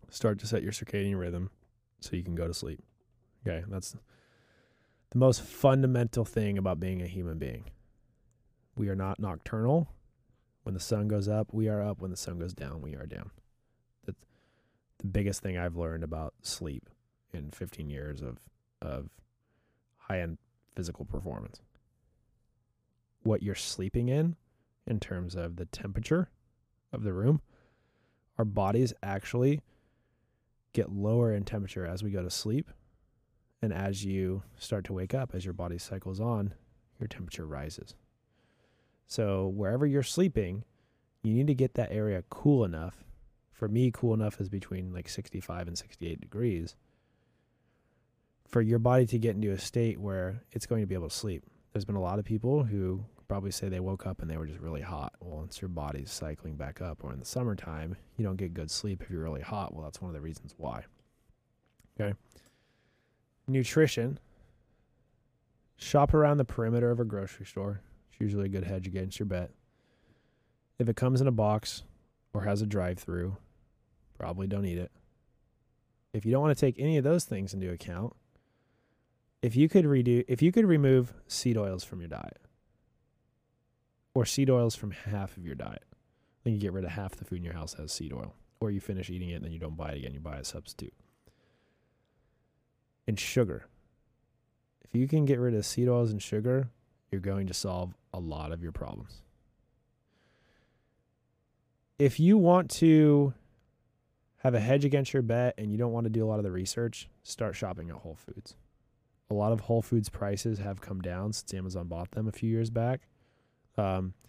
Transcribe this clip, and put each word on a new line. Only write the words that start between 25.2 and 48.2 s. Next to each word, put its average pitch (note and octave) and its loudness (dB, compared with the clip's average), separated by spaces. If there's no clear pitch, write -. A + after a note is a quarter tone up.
of E2+ -6
the F2 -8
temperature A2+ -2
of A2+ -6
the G2+ -2
room, A#2+ 4
our A2+ 2
bodies G#2+ 2
actually B2 2
get - 0
lower G#2+ 4
in G2+ 0
temperature G2 -4
as F#2 -6
we G#2+ -2
go F#2+ -2
to F2+ -4
sleep. A#2 -2
And A2 0
as G2 -2
you F#2+ 0
start G2+ -6
to G2 -6
wake F#2 -4
up, C3 -4
as F2+ -6
your F2+ -6
body F2 -6
cycles F#2+ -8
on, G#2+ 0
your A2+ -6
temperature F2 -10
rises. D2+ -10
So G2 0
wherever G#2 0
you're C#3 4
sleeping, A2+ 0
you A2 2
need C3+ 4
to C#3+ 4
get B2+ 2
that A#2 -2
area G#2 -2
cool C#3 4
enough. E2 -6
For A2 -4
me, A#2+ 4
cool A2+ 2
enough G#2+ 0
is G2 -2
between, F#2+ -6
like, F2+ -8
sixty-five F2 -8
and E2+ -8
sixty-eight - -8
degrees G2+ -2